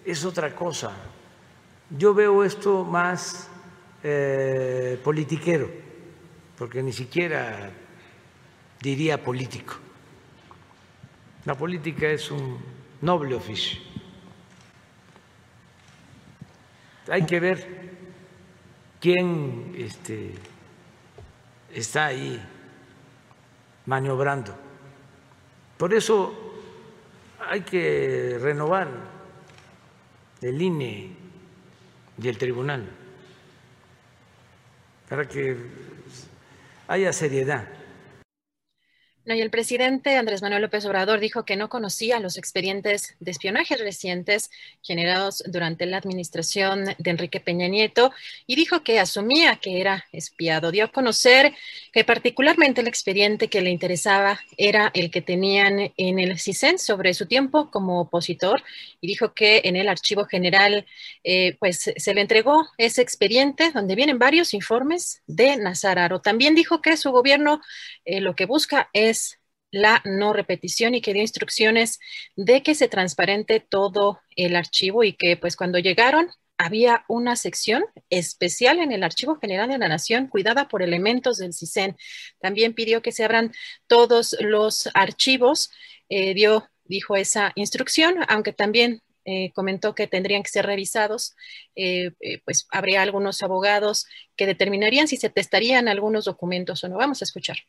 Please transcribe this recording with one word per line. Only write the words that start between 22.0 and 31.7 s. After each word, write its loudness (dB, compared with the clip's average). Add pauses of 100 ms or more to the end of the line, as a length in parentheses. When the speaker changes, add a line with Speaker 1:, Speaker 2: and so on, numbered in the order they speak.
Speaker 1:
ahí -8 (1400)
maniobrando. -4 (1200)
Por 0
eso 2 (1120)
hay -4
que -2
renovar -2 (1500)
el -6
ine -6 (1080)